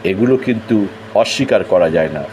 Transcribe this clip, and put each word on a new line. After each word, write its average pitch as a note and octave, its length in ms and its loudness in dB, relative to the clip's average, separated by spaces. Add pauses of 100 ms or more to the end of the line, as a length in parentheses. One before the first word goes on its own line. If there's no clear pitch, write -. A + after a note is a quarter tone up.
এগুলো A2+ 340 2
কিন্তু A2+ 500 0 (280)
অস্বীকার A2+ 480 0
করা F2 260 2
যায় D#2+ 200 0
না। D2 240 -8